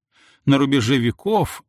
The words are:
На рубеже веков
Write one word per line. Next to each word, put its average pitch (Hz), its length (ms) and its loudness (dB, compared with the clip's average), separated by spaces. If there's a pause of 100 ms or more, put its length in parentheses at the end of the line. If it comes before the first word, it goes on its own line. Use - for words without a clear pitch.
(440)
На 139 140 4
рубеже 135 400 0
веков 156 720 -2